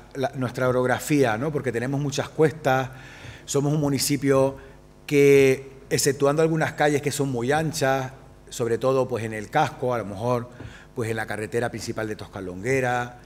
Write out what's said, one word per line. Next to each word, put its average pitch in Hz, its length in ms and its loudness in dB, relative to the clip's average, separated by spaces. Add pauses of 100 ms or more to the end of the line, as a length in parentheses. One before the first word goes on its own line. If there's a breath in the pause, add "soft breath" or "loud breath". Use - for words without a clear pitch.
(140)
la, 131 200 -4
nuestra 127 340 -2
orografía, 127 720 2
¿no? 147 140 -4
Porque 139 180 -2
tenemos 127 300 -2
muchas 139 280 -4
cuestas, 135 640 0 (540 loud breath)
somos 143 280 0
un 156 80 2
municipio 139 760 2 (500 loud breath)
que, 139 640 6 (180)
exceptuando 139 540 2
algunas 160 300 2
calles 151 280 2
que 139 120 -4
son 139 180 -2
muy 123 220 -2
anchas, 135 600 0 (360)
sobre 117 300 -2
todo, 131 280 2
pues, 113 180 -4
en 110 80 -6
el 107 180 -10
casco, 135 440 0
a 117 40 -2
lo 107 60 -4
mejor, 117 440 -4 (460 loud breath)
pues, 113 160 -4
en 113 60 -2
la 107 100 -4
carretera 110 440 -4
principal 110 380 -6
de 107 80 -8
Toscalonguera, 120 1080 -4